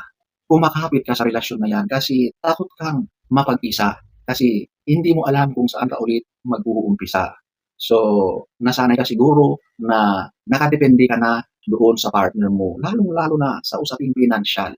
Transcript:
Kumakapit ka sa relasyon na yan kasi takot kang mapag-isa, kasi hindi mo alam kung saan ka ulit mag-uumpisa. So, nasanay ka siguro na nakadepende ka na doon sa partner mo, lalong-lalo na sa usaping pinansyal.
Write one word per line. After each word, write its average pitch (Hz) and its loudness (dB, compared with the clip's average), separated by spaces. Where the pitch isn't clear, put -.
Kumakapit 156 2
ka 120 -2
sa 117 0
relasyon 113 -4
na 107 -2
yan 104 -2
kasi 131 0
takot 165 -4
kang 156 -6
mapag-isa, 123 -2
kasi 120 -2
hindi 165 2
mo 160 0
alam 139 0
kung 123 0
saan 131 -4
ka - -6
ulit 117 -2
mag-uumpisa. 104 -4
So, 117 0
nasanay 123 2
ka 123 0
siguro 139 4
na 107 0
nakadepende 135 4
ka 120 0
na 117 0
doon 113 2
sa 107 -4
partner 101 0
mo, 95 -2
lalong-lalo 165 0
na 135 -2
sa - -8
usaping 139 -6
pinansyal. 107 0